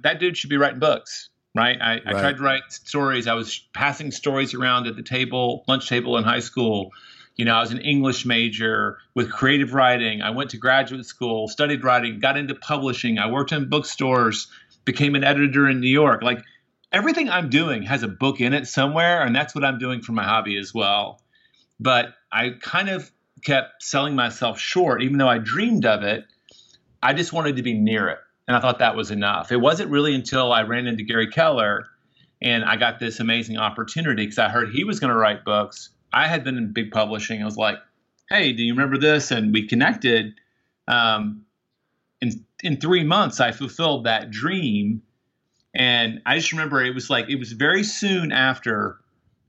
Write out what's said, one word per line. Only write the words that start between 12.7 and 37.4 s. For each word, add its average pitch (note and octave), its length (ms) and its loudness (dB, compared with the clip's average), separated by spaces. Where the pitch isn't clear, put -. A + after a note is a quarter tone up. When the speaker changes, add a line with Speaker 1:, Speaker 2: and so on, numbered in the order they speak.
Speaker 1:
I G#2+ 140 0
worked C#3 200 -2
in D3 160 -2
bookstores, B2+ 800 0
became C#3 300 0
an C#3 80 2
editor C#3 440 4
in C3 120 2
New B2+ 100 0
York. C3+ 320 4
Like, B2 220 -2
everything D#4 380 0
I'm F3 200 0
doing C#3 340 2
has A#2+ 200 -2
a A2+ 40 -4
book C3 340 -2
in B2 120 2
it C#3+ 140 -2
somewhere, D#3 560 2
and A#2+ 120 2
that's D3 200 -2
what C#3 100 -2
I'm C3 140 0
doing B2+ 220 -4
for A#2 100 -10
my A2 120 -2
hobby G#2 340 0
as G2 140 -10
well. G2+ 480 -2
But A#2+ 340 2
I B2 200 -2
kind F#3+ 280 -4
of E3+ 220 -6
kept C3+ 380 0
selling C#3+ 320 -2
myself A#2 440 -2
short, F3 440 0
even C#3 160 0
though C3 100 6
I A#2+ 80 4
dreamed E3+ 480 0
of G#2+ 160 4
it. G#2 240 -4
I C3 100 4
just E3 180 -2
wanted D3+ 260 -2
to B2 40 -4
be A#2 160 -2
near G#2+ 320 2
it, D#2+ 80 -6
and B2 100 2
I - 20 4
thought B2 200 0
that A2+ 160 4
was G#2 160 -4
enough. G2+ 400 -2
It B2 60 2
wasn't D#3 340 2
really C#3+ 240 2
until B2+ 360 0
I A2+ 120 4
ran A#2+ 240 -2
into A2+ 160 -4
Gary A2+ 260 0
Keller A2+ 560 2
and A#2 240 0
I A2 120 2
got A#2 220 0
this A2+ 200 -6
amazing A2+ 380 -2
opportunity A2 680 -2
'cause G#2+ 140 -6
I A2 100 4
heard A2+ 200 0
he C3+ 140 -2
was G3+ 160 -4
gonna B2+ 160 0
write G#2+ 300 2
books. G#2 440 -2
I C#3 160 2
had D#3+ 160 -2
been B2+ 140 -4
in G#2+ 160 -4
big G#2+ 160 -4
publishing. G#2+ 520 -2